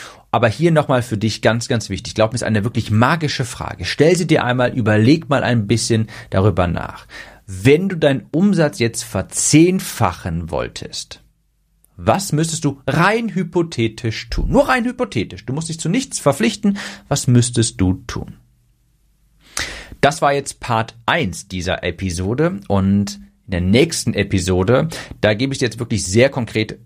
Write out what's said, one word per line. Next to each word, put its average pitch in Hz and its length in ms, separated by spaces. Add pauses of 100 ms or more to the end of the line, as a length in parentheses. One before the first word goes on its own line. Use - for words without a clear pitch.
(300)
Aber 117 200
hier 165 220
nochmal 139 320
für 113 140
dich 107 240
ganz, 117 260
ganz 117 220
wichtig. - 240
Glaub 110 180
mir, - 40
ist 117 80
eine 107 200
wirklich 110 280
magische 135 540
Frage. - 400
Stell 160 300
sie 170 120
dir 147 160
einmal, 123 340
überleg 110 520
mal 135 140
ein 110 240
bisschen 110 400 (220)
darüber 95 380
nach. - 400 (380)
Wenn 135 440
du 190 60
deinen 143 360
Umsatz 165 480
jetzt 113 240
verzehnfachen 95 1500
wolltest, - 720 (720)
was 127 380
müsstest 160 320
du - 220
rein 196 460
hypothetisch 165 960
tun? - 200
Nur 277 200
rein 247 160
hypothetisch. 196 600
Du 123 80
musst 165 160
dich 160 100
zu - 100
nichts 254 300
verpflichten. 202 580 (300)
Was - 200
müsstest 120 540
du 92 240
tun? - 300 (1700)
Das 143 200
war 143 120
jetzt 139 260
Part 113 360 (100)
eins 123 420
dieser 90 360
Episode 95 840
und 101 480 (300)
in 101 60
der 87 100
nächsten 117 520
Episode, 98 760 (320)
da 107 120
gebe 131 200
ich - 60
dir 131 60
jetzt 117 140
wirklich 110 260
sehr 117 240
konkret 113 560